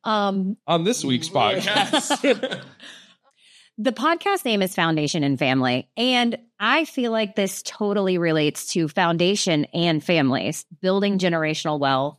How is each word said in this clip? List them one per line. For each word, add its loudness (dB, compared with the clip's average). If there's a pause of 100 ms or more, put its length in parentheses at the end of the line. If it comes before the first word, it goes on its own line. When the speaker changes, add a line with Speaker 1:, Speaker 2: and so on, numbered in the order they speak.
Speaker 1:
Um, 0 (120)
Speaker 2:
On 2
this -2
week's -2
podcast. 0
Speaker 1:
<laughs> -20 (1080)
The 0
podcast 0
name 0
is -2
Foundation 0
and 0
Family. 0
And 0 (240)
I 0
feel -4
like -2
this -2
totally -2
relates 0
to 0
foundation 2
and 0
families, 0 (160)
building 0
generational -2
wealth 0